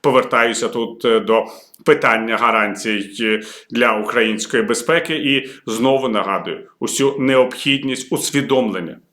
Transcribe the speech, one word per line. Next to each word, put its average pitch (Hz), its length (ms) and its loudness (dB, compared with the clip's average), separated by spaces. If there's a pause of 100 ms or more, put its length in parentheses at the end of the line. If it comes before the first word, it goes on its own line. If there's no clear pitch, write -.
повертаюся 120 640 2
тут, 117 380 -6
е, 113 140 4
до 107 260 2 (400)
питання 113 520 4
гарантій, 104 720 0 (100)
е, 107 200 0 (280)
для 117 280 2
української 110 640 0
безпеки 160 520 0
і 139 340 -2 (160)
знову 123 440 0
нагадую 95 580 -4 (120)
усю 135 400 -2
необхідність 131 920 0
усвідомлення 113 880 -2 (160)